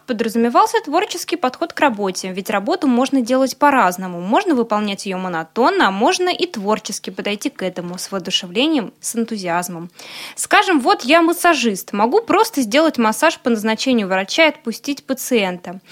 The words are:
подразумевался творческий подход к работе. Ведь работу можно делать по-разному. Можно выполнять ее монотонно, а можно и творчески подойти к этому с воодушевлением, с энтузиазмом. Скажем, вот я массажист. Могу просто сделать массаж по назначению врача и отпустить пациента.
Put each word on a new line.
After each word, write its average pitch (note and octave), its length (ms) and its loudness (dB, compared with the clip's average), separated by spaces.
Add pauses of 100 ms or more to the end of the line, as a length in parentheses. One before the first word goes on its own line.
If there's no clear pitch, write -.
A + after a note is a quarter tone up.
подразумевался A#3 760 2
творческий F4 520 -2
подход D#4+ 380 -4
к - 60 -10
работе. G3+ 520 0
Ведь F#3 180 -8
работу A3+ 380 -2
можно C4 340 2
делать B3+ 360 0
по-разному. F#3 640 2
Можно D4+ 340 2
выполнять G#3 500 -2
ее F#3+ 140 -4
монотонно, G#3+ 680 0
а - 20 0
можно F4+ 380 2
и E4+ 180 -2
творчески G#3 640 -4
подойти G3+ 380 -6
к - 120 -12
этому F3+ 380 -6
с - 120 -12
воодушевлением, G3 800 -4 (100)
с - 140 -8
энтузиазмом. F3+ 720 -4 (460)
Скажем, F#4 440 2
вот F4+ 240 2
я D#4 180 4
массажист. D#4+ 720 2
Могу A#3+ 280 2
просто F#4 400 0
сделать C4+ 360 2
массаж A#3 420 2
по - 120 -2
назначению A3 560 0
врача G3 380 2
и D4+ 40 6
отпустить C#4 540 -6
пациента. F#3+ 760 -4 (120)